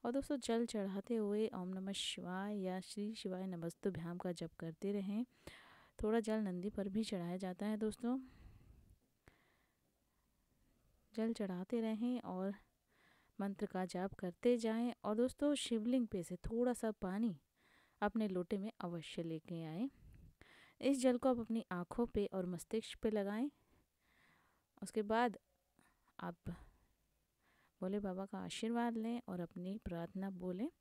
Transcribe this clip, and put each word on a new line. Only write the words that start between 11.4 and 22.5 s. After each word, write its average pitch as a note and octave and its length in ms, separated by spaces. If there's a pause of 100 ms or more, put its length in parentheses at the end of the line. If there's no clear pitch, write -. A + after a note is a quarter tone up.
रहें A3+ 400
और F#3 320 (880)
मंत्र G3 260
का F#3 200
जाप F3+ 280
करते A3 440
जाएं। A3+ 360 (100)
और G#3+ 120
दोस्तों C4 420
शिवलिंग A#3+ 500
पे F#3 160
से F3+ 120 (100)
थोड़ा A#3+ 280
सा A3 180 (100)
पानी G3 340 (640)
अपने G#3 260
लोटे F#3 300
में G3+ 140 (100)
अवश्य E3+ 420
लेके E3 400
आएं। E3+ 260 (920)
इस C4+ 200
जल B3 160
को C4 120
आप B3 100
अपनी A3+ 320
आँखों F3+ 340
पे G#3 220
और F#3+ 180
मस्तिष्क F3+ 540